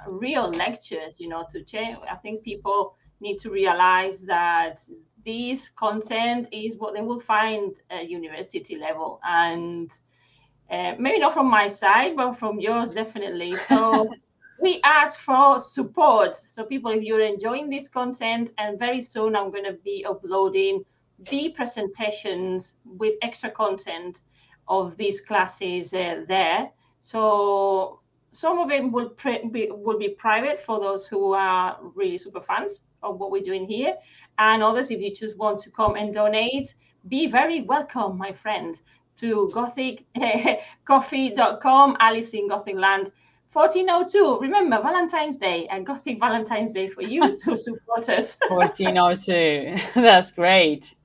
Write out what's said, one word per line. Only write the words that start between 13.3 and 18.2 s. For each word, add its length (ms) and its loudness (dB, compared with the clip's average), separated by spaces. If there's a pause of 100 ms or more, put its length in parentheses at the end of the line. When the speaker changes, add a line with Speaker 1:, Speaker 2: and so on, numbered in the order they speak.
Speaker 1:
So 560 2 (280)
Speaker 2:
<laughs> 240 -20
Speaker 1:
we 240 2
ask 360 4
for 380 6
support. 760 2
So 300 -14
people, 280 -6
if 100 0
you're 180 0
enjoying 480 -2
this 200 -8
content, 680 -4